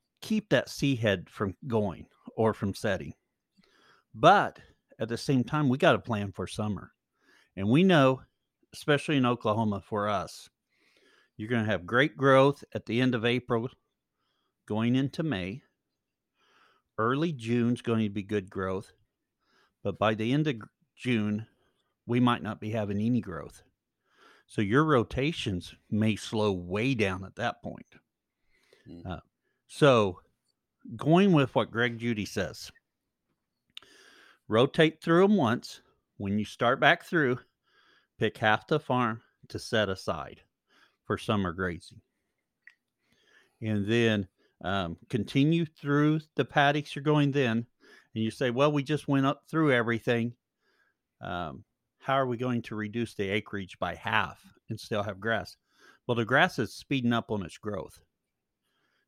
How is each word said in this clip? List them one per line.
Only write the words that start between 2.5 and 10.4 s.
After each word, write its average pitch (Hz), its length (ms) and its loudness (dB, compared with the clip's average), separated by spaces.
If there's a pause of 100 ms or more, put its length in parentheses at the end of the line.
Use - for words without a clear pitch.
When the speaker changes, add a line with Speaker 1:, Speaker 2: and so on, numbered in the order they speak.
Speaker 1:
from 98 200 -4
setting. 90 400 -4 (1000)
But 151 460 4 (380)
at 113 100 -6
the 120 100 -6
same 131 260 0
time, 151 240 -2
we 131 100 2
gotta 139 220 4
plan 101 320 -6
for 92 140 -8
summer. 104 480 -8 (640)
And 98 140 -2
we 156 140 6
know, 139 380 6 (520)
especially 147 440 0
in 123 80 4
Oklahoma 117 560 0
for 104 260 -4
us, 92 420 -6 (840)